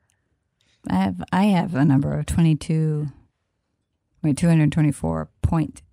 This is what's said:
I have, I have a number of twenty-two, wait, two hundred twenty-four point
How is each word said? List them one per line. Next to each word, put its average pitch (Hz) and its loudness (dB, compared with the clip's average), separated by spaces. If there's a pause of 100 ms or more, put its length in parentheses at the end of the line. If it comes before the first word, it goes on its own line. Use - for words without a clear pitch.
(880)
I - -4
have, 185 -2
I 185 2
have 175 0
a 131 0
number 143 2
of 147 -6
twenty-two, 156 0 (1120)
wait, 147 0
two 175 0
hundred 156 4
twenty-four 107 -2 (120)
point - -2 (120)